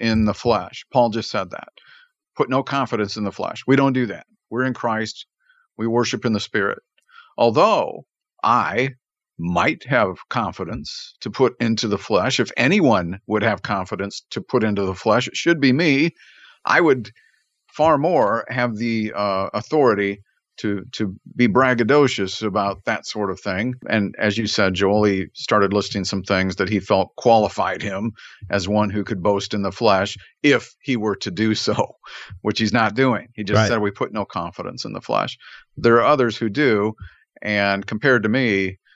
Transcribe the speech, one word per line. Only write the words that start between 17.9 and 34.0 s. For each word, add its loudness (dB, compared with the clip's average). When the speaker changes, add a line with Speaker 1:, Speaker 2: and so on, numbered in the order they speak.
Speaker 1:
more 2
have -2
the, -2
uh, -2
authority 2
to, -4
to -6
be 2
braggadocious 2
about -4
that -4
sort -6
of -8
thing. -4
And 0
as 0
you -4
said, 0
Joel, 2
he 0
started 0
listing -2
some -4
things 0
that 0
he 0
felt 0
qualified 2
him -6
as -2
one 2
who -4
could -6
boast -2
in -2
the -4
flesh 2
if 2
he -2
were -2
to -8
do 0
so, -2
<laughs> -20
which -2
he's 0
not 2
doing. 0
He -10
just 0
Speaker 2:
Right. 4
Speaker 1:
said, 0
"We 0
put -6